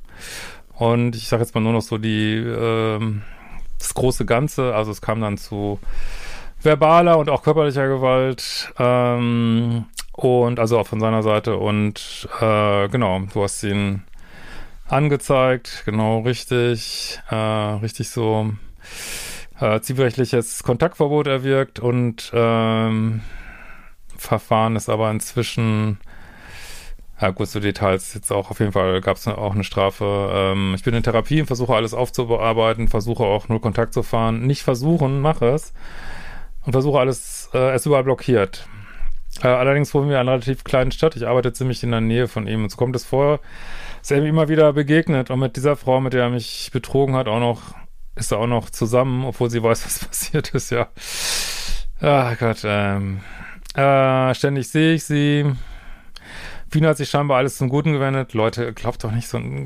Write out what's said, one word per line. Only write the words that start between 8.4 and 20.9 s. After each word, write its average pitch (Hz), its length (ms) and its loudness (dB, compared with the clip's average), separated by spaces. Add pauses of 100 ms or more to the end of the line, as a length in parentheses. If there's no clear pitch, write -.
ähm, 117 1040 2 (280)
und 123 460 2
also 113 200 4
auch 101 80 2
von 110 140 -4
seiner 110 220 2
Seite 107 340 2
und, 104 720 -2 (120)
äh, 104 480 4
genau, 95 320 0 (120)
du 104 100 0
hast - 220 -2
ihn 101 380 -2 (840)
angezeigt, 135 960 2
genau, 110 360 2
richtig, 120 1000 -2 (100)
äh, 113 40 -2
richtig 107 760 -2
so, 110 420 0 (1080)
äh, 110 200 2
zivilrechtliches 127 840 0
Kontaktverbot 147 640 0